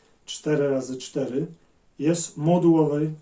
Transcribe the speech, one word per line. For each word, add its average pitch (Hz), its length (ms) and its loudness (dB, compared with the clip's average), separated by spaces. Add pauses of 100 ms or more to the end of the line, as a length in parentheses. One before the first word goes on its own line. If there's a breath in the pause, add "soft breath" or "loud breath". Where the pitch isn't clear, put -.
(240 soft breath)
cztery 147 460 -2
razy 131 260 -4
cztery 131 500 -6 (520 soft breath)
jest 165 380 -2
modułowej 156 840 2